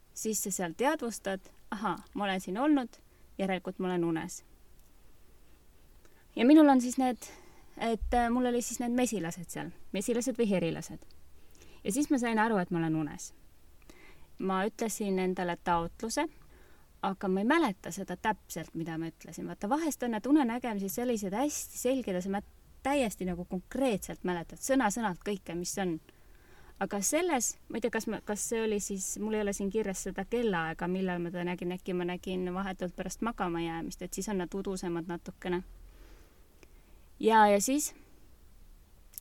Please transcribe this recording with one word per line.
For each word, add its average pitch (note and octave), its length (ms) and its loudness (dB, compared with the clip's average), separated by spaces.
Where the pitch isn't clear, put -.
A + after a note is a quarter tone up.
siis A3 280 -2
sa G#3 80 -4
seal F3 260 -2
teadvustad, A#3 640 -2
ahaa, G3+ 280 -2
ma G3+ 100 -2
olen F#3+ 160 0
siin F#3 180 -6
olnud, C#4 300 4
järelikult F#3+ 400 -2
ma F#3 100 0
olen F3+ 160 2
unes. E3+ 400 -2
Ja A3 100 4
minul D4+ 220 12
on C4 120 8
siis B3 180 -4
need, B3+ 200 2
et, A3+ 380 0
äh, A#3+ 160 4
mul B3 160 2
oli A#3+ 160 2
siis - 180 -6
need A#3+ 160 -2
mesilased F3+ 540 0
seal, D3 200 -8
mesilased A#3 460 0
või A#3 120 4
herilased. E3 480 -2
Ja G3 80 -2
siis C#4+ 180 0
ma C#4+ 80 4
sain A3+ 200 2
aru, G#3+ 200 4
et F3+ 120 0
ma F3 100 2
olen D#3+ 160 2
unes. D#3 320 -4
Ma F#3+ 280 0
ütlesin G#3 560 -2
endale F#3 320 0
taotluse, F3 600 0
aga F#3+ 260 -4
ma F#3+ 120 2
ei G#3 60 2
mäleta C#4 480 2
seda F3+ 220 -6
täpselt, - 580 -4
mida D#3+ 240 -4
ma E3 100 -2
ütlesin. F3+ 380 -6
Vaata, F3 240 -6
vahest D4+ 320 0
on B3 80 -2
need A3 160 -2
unenägemised A#3 640 2
sellised A3+ 420 0
hästi C4+ 460 -2
selged B3 360 0
ja F3+ 80 0
sa F#3+ 120 -4
mä-, G3+ 80 -2
täiesti C4 420 0
nagu F3 200 -4
konkreetselt G3+ 800 -2
mäletad F3 340 -4
sõna-sõnalt A3+ 640 2
kõike, G3 300 -4
mis F3 240 -4
on. F3 220 0
Aga G3+ 200 -2
selles, D4+ 540 2
ma A#3 100 -6
ei - 20 -8
tea, A#3 100 0
kas A3 160 -2
ma, G#3+ 140 -4
kas G#3 300 -4
see A3+ 120 0
oli G#3+ 180 0
siis, G3 380 -6
mul G#3+ 160 -2
ei G#3+ 120 0
ole G3+ 80 0
siin G3 160 -2
kirjas G3+ 320 -2
seda G3 220 -6
kellaaega, F3 640 0
millal F3+ 340 0
ma E3+ 80 -4
ta F3 140 -4
nägin, F3 280 -4
äkki F#3 220 -4
ma F3+ 100 0
nägin F3+ 480 -4
vahetult F#3 440 -4
pärast F#3 260 -6
magama F3+ 400 -2
jäämist, E3 400 -6
et F3+ 100 -10
siis F#3+ 160 -6
on F#3 140 -2
nad E3+ 120 -8
udusemad F#3 540 -4
natukene. F3+ 540 -4
Ja, A3 280 8
ja G3+ 120 8
siis C4+ 340 0